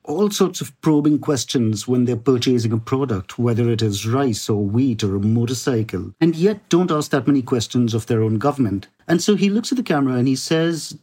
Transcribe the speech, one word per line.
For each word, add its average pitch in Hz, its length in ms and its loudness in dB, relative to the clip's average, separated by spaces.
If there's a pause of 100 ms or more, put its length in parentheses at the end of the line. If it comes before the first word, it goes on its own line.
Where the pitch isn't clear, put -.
all 190 260 0
sorts 185 300 0
of - 220 -12
probing 151 380 4
questions 117 680 -2
when 123 160 2
they're 120 120 0
purchasing 123 540 2
a 113 60 0
product, 117 640 -4
whether 120 320 0
it 110 100 -2
is 104 260 -2
rice 123 440 -2
or 104 120 0
wheat 113 400 0
or 98 140 0
a 101 40 -2
motorcycle, 110 1000 -2
and 160 160 2
yet 202 320 0
don't 175 220 2
ask 151 220 -2
that 127 140 0
many 143 140 4
questions 120 540 0
of 110 100 -2
their 113 180 0
own 110 140 0
government. 113 520 -2 (200)
And 170 140 2
so 208 140 4
he 196 120 2
looks 214 240 -2
at 247 60 -2
the 247 40 0
camera 139 340 0
and 123 120 2
he 131 80 2
says 160 640 -2